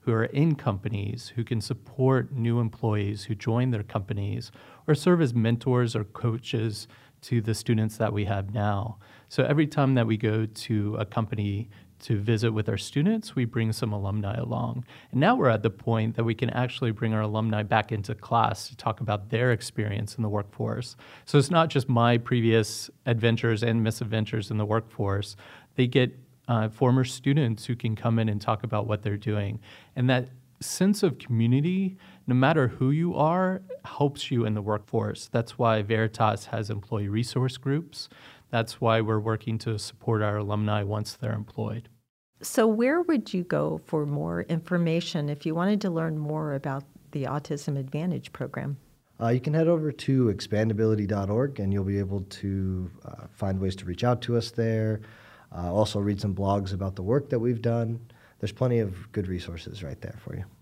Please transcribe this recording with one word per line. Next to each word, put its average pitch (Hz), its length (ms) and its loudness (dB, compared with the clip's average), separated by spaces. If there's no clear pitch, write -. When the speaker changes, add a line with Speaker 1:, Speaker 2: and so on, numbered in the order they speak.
Speaker 1:
who 120 120 0
are 113 140 2
in 147 300 2
companies, 104 800 -4
who 117 80 -2
can 110 180 -2
support - 720 0
new 117 260 2
employees 104 640 -2
who 113 100 -4
join 120 360 0
their 104 140 -2
companies 101 680 -6
or 156 80 6
serve 170 280 6
as 123 100 4
mentors 120 640 2
or 107 80 0
coaches 113 840 -4
to 120 180 0
the 110 140 0
students 110 420 0
that 107 160 2
we 101 140 0
have 98 260 -2
now. 104 460 -2
So - 120 0
every 143 240 2
time 135 280 2
that 120 120 4
we 110 120 2
go 110 260 2
to 107 520 -2
a 104 100 -2
company 104 640 -4
to 110 200 -2
visit 110 340 2
with 107 160 0
our - 80 -2
students, 208 580 0
we 123 120 0
bring 113 260 0
some 107 180 -2
alumni 101 440 -2
along. 120 500 -4
And - 80 -2
now 190 160 4
we're 185 140 4
at 110 140 2
the 113 80 2
point 113 460 -2
that 117 80 0
we 113 100 0
can 117 160 -2
actually 123 400 -2
bring 110 240 -2
our 107 80 0
alumni 107 400 0
back 104 280 2
into 110 240 -4
class 110 540 0
to - 80 -16
talk - 240 -4
about 104 300 -4
their 127 200 2
experience 107 640 -2
in 117 80 -4
the 110 60 0
workforce. 107 680 -4
So - 140 4
it's 143 120 4
not 165 200 4
just 135 180 0
my 120 300 6
previous 113 720 2
adventures 113 560 2
and 117 200 2
misadventures 110 680 -2
in 110 80 -2
the 107 80 0
workforce. 104 680 -2
They 131 100 4
get, 127 280 2
uh, 110 200 2
former 127 340 4
students 127 600 0
who 123 100 -2
can 113 220 -2
come 113 220 0
in 110 100 2
and 104 140 -2
talk 110 200 0
about 107 240 -2
what 107 160 -2
they're 104 140 -2
doing. 104 420 -4
And 127 140 2
that 127 180 2
sense 202 420 0
of 151 140 2
community, 147 800 2
no 123 80 2
matter 135 340 4
who 131 220 0
you 165 240 0
are, 185 480 2
helps - 440 -2
you 120 140 2
in 107 80 0
the 104 100 -2
workforce. 104 640 -2
That's - 300 -2
why 113 220 4
Veritas 107 640 2
has 113 220 -6
employee 104 400 -4
resource 123 480 -2
groups. - 540 -6
That's 113 300 -2
why 113 200 4
we're 110 180 2
working 110 400 -2
to 110 180 -4
support - 460 -2
our 104 140 0
alumni 104 480 0
once 104 300 -4
they're 110 180 -6
employed. 110 560 -6
Speaker 2:
So - 240 2
where 247 360 2
would 311 320 0
you 180 80 0
go 156 440 -2
for 151 200 -2
more 160 360 -2
information 165 840 -2
if 147 160 -6
you 160 100 -2
wanted 196 260 0
to 196 100 -2
learn 160 260 -2
more 151 380 -4
about 139 300 -6
the 139 140 -4
Autism 143 520 -4
Advantage 139 560 -4
program? 135 440 -6
Speaker 3:
Uh, 117 80 2
you 123 120 4
can 147 120 -2
head 160 160 4
over 156 220 2
to 135 360 2
expandability 107 840 2
dot 101 200 0
org 127 300 0
and 98 140 0
you'll 101 100 0
be 98 160 0
able 98 220 -2
to, 95 680 -4
uh, - 280 -14
find 95 260 -2
ways 95 180 0
to - 80 -14
reach 90 200 -4
out 123 180 2
to 120 140 0
us 117 160 -2
there. 110 480 0
Uh, 87 200 -4
also 104 260 2
read 101 220 0
some 101 140 -2
blogs 98 380 0
about 95 220 -4
the 92 80 -10
work 131 280 0
that 123 80 0
we've 117 240 -2
done. 117 360 0
There's 101 140 -4
plenty 123 260 2
of 95 340 -4
good 98 140 -2
resources 85 560 -8
right 73 200 -10
there - 160 -12
for - 180 -12
you. 95 80 -8